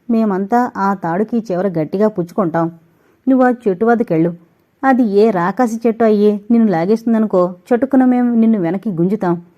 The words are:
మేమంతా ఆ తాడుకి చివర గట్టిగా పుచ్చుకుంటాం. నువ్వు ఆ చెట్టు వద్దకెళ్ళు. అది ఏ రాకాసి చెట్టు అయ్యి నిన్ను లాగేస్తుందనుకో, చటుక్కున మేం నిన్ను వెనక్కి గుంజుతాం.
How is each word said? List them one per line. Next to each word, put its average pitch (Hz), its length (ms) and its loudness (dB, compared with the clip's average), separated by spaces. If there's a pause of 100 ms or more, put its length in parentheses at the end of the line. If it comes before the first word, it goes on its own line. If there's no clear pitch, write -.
(100)
మేమంతా 220 640 0
ఆ 196 180 -2
తాడుకి 190 440 -4
చివర 196 300 -4
గట్టిగా 180 400 -2
పుచ్చుకుంటాం. 170 640 -4 (560)
నువ్వు 254 180 4
ఆ 247 60 2 (160)
చెట్టు 185 160 -4
వద్దకెళ్ళు. 180 500 0 (500)
అది 262 180 2
ఏ 208 280 2
రాకాసి 208 560 -2
చెట్టు 226 180 0
అయ్యి 208 460 2
నిన్ను 226 220 4
లాగేస్తుందనుకో, 202 840 0 (200)
చటుక్కున 262 300 2
మేం 247 360 2
నిన్ను 220 180 2
వెనక్కి 185 320 -4
గుంజుతాం. 175 520 -2 (160)